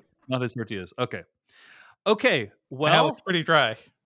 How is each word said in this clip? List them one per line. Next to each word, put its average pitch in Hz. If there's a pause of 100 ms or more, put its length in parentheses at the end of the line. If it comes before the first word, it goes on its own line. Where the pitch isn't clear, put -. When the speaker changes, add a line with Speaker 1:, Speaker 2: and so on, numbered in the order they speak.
(280)
Speaker 1:
Not 127
his 120
tortillas. 104
Okay. 113 (840)
Okay. 196 (200)
Speaker 2:
Now 131
Speaker 1:
Well, 156
Speaker 2:
it's -
pretty 175
dry. 139 (280)